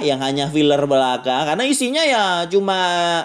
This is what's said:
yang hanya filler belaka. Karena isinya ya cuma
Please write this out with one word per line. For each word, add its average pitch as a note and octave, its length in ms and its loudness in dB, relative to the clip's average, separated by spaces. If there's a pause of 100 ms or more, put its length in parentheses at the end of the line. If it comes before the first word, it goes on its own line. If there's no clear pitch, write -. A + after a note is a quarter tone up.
yang C3+ 160 0
hanya C#3 280 -2
filler D3 360 2
belaka. C3 600 0
Karena E3+ 200 -2
isinya C4+ 400 0
ya B3 180 2 (260)
cuma G3 280 0 (480)